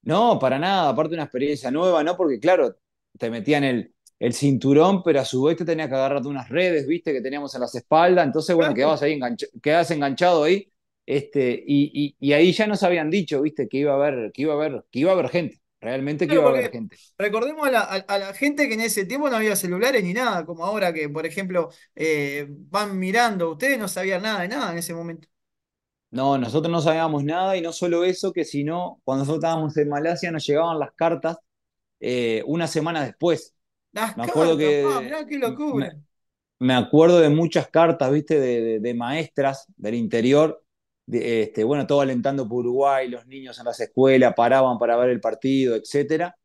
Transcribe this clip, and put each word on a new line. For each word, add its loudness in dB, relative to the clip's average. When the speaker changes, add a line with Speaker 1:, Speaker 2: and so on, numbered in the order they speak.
Speaker 1:
No, 2
para 0
nada, 2
aparte 0
una -6
experiencia -4
nueva, 2
¿no? 0
Porque 0
claro, 2
te -4
metían 0
el, -2
el 0
cinturón, 4
pero 2
a -2
su -2
vez 2
te -4
tenías -2
que -2
agarrar 0
de -8
unas -8
redes, 0
¿viste? -2
Que -2
teníamos -8
en -4
las -8
espaldas, 4
entonces, 0
bueno, 4
Speaker 2:
Claro. -
Speaker 1:
quedabas 2
ahí 0
engancha-, -6
quedabas 2
enganchado 2
ahí, 0
este, -2
y, 0
y, 0
y 6
ahí 6
ya 0
nos 0
habían 2
dicho, -2
¿viste? -4
Que -4
iba 0
a 0
haber, -2
que -8
iba 0
a -2
haber, -6
que -4
iba 2
a 4
haber 0
gente, -4
realmente -4
que 0
Speaker 2:
Claro, 4
Speaker 1:
iba 4
a 6
haber 0
Speaker 2:
porque -6
Speaker 1:
gente. -12
Speaker 2:
recordemos -4
a 2
la, 2
a, -4
a -4
la -8
gente 0
que -4
en -4
ese -2
tiempo -4
no 0
había 0
celulares 0
ni -4
nada, -2
como -10
ahora -2
que, -6
por -6
ejemplo, -4
eh, -2
van -6
mirando, 0
ustedes -2
no -6
sabían -4
nada -4
de -6
nada -6
en -6
ese -8
momento. -12
Speaker 1:
No, 0
nosotros -2
no 0
sabíamos 0
nada, -2
y -2
no -6
solo 0
eso, -2
que -2
sino, -6
cuando -2
nosotros -4
estábamos -2
en 2
Malasia, -4
nos -6
llegaban 0
las -6
cartas, -2
eh, -2
una -2
semana -2
después. -4
Speaker 2:
Las -6
Speaker 1:
Me -6
acuerdo 2
Speaker 2:
cartas, -4
Speaker 1:
que 2
Speaker 2:
pa, 0
mirá -8
qué -8
locura. -4
Speaker 1:
me, -18
me 2
acuerdo 6
de 6
muchas 0
cartas, 4
¿viste? 2
De, 0
de, -2
de -4
maestras -4
del -6
interior, 2
de, 0
este, -2
bueno, 0
todo 2
alentando -2
por -4
Uruguay, 0
los -12
niños -18
en -10
las -6
escuelas 4
paraban 4
para 2
ver 2
el -2
partido, 0
etcétera. -2